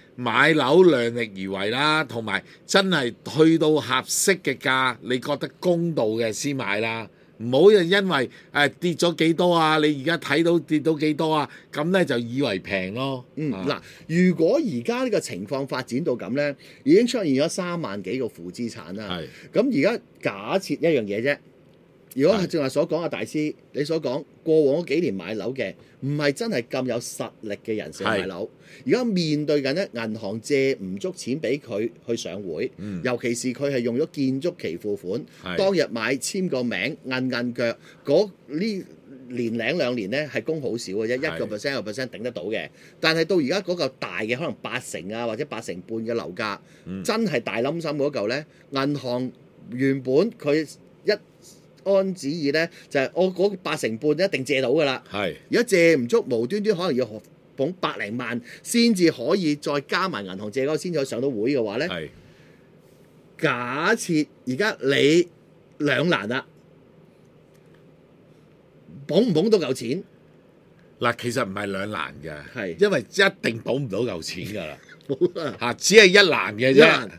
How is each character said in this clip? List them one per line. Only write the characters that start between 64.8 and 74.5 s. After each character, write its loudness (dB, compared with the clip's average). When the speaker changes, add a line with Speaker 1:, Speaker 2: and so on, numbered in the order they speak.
Speaker 2:
你 4
兩 2
難 0
啦， -2
捧 4
唔 2
捧 4
到 8
嚿 0
錢？ -4
Speaker 1:
嗱， 0
其 -4
實 -2
唔 -10
係 -6
兩 -6
難 -8
嘅， -10
Speaker 2:
係。 -6
Speaker 1:
因 4
為 2
一 0
定 -6
捧 -2
唔 -4
到 -4
嚿 -2
錢 -8
㗎 -8